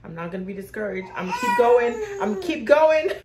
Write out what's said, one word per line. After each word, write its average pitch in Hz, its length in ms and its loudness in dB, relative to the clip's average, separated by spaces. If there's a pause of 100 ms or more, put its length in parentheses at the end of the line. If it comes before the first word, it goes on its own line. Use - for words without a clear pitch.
I'm 165 120 -16
not 170 160 -10
gonna 185 140 -10
be 196 80 -10
discouraged. 190 600 -8
I'm 185 120 -8
gonna 466 120 -6
keep 480 180 0
going. 480 360 4 (280)
I'm 392 120 -2
gonna 381 120 -6
keep 320 200 -4
going. 311 460 4 (140)